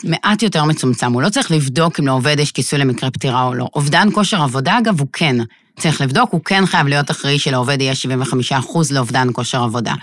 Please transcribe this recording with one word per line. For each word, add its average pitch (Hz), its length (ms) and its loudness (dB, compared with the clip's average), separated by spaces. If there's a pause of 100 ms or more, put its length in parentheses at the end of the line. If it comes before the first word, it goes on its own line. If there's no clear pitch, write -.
מעט 202 380 0
יותר 170 220 2
מצומצם, 127 480 0
הוא 127 100 0
לא 180 60 2
צריך 233 220 -2
לבדוק 156 500 0
אם 143 60 2
לעובד 135 320 2
יש 147 140 0
כיסוי 143 260 -2
למקרה 131 320 0
פטירה 127 320 -2
או 127 120 -2
לא. 127 200 -4
אובדן 156 380 2
כושר 202 300 0
עבודה, 139 360 0
אגב, 214 220 2
הוא 143 120 0
כן 139 240 0 (420)
צריך 151 220 0
לבדוק, 147 320 2
הוא 165 120 0
כן 190 220 2
חייב 165 200 2
להיות 143 240 0
אחראי 139 280 -2
שלעובד 135 420 0
יהיה 135 140 0
שבעים 131 280 -4
וחמישה 131 360 -2
אחוז 143 340 -2
לאובדן 127 400 0
כושר 120 300 -2
עבודה. 113 400 -2